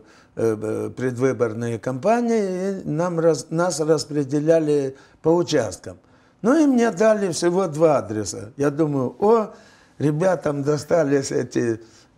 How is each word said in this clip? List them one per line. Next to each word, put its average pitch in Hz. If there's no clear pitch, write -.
э, 107
предвыборные 120
кампании, 190
и 147
нам 165
раз-, 160
нас 170
распределяли 147
по 156
участкам. 131
Ну 277
и 294
мне 233
дали 202
всего 175
два 151
адреса. 107
Я 143
думаю: 143
О, 214
ребятам 151
достались 143
эти 123